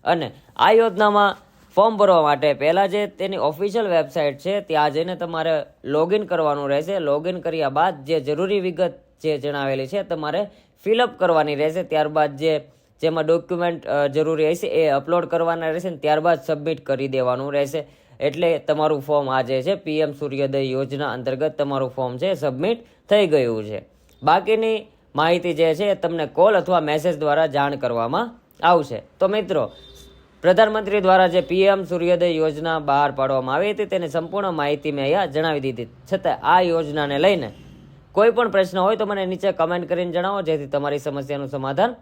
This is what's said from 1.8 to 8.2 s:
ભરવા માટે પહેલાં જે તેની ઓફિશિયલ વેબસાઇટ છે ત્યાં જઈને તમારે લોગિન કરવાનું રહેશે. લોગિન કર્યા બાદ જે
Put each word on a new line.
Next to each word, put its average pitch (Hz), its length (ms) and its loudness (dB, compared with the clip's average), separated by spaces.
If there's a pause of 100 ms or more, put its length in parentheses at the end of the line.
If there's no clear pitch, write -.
ભરવા 190 260 6
માટે 147 320 2
પહેલાં 170 340 0
જે 208 180 -2
તેની 190 300 -6
ઓફિશિયલ 190 520 -2
વેબસાઇટ 147 500 0
છે 196 220 -4
ત્યાં 151 320 0
જઈને 175 240 -4
તમારે 165 380 -2 (300)
લોગિન 170 400 0
કરવાનું 147 440 -2
રહેશે. 156 300 -2
લોગિન 160 420 -2
કર્યા 160 280 -4
બાદ 147 360 0
જે 156 160 0